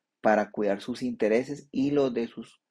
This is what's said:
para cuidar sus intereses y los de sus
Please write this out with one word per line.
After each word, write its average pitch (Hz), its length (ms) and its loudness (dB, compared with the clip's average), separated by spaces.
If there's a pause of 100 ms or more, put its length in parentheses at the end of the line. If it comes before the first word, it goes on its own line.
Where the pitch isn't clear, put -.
(200)
para 107 300 2
cuidar 101 300 -2
sus 123 220 -8
intereses 123 680 0
y 135 200 0
los 139 220 2
de 117 160 -4
sus - 320 -18 (100)